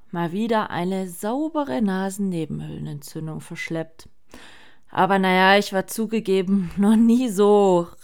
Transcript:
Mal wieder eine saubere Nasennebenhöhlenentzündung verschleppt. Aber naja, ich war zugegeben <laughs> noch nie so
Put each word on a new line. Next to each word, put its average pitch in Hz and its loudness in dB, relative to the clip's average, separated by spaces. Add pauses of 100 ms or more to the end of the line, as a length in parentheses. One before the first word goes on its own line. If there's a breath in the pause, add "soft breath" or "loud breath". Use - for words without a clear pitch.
(100)
Mal 170 -4
wieder 214 -2
eine 185 -4
saubere 269 -6
Nasennebenhöhlenentzündung 156 -6
verschleppt. - -10 (840 loud breath)
Aber 190 2
naja, 185 6
ich - -2
war 190 -2
zugegeben 196 -2
<laughs> - -10
noch 202 4
nie 233 4
so 196 4 (160)